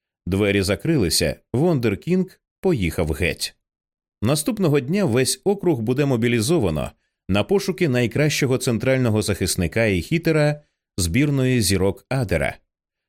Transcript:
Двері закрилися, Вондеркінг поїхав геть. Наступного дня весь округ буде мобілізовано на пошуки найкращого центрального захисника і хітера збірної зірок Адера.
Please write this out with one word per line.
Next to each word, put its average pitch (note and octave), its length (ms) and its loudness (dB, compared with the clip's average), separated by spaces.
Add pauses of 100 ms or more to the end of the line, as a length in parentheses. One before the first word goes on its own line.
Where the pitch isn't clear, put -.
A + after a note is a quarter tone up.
(260)
Двері G2 360 2
закрилися, F#2 720 0 (160)
Вондеркінг D#3 880 0 (200)
поїхав F#2 520 0
геть. - 440 -4 (680)
Наступного D3+ 580 0
дня F3+ 240 -2
весь B2+ 400 0
округ F3+ 360 0
буде B2+ 240 0
мобілізовано A#2 840 0 (380)
на G2+ 160 2
пошуки F#3+ 440 0
найкращого B2+ 720 0
центрального A#2+ 640 0
захисника F#2+ 640 0
і F#2 160 0
хітера D#3 600 0 (360)
збірної B2+ 640 2
зірок F#2+ 460 0
Адера. F#2 480 -2 (520)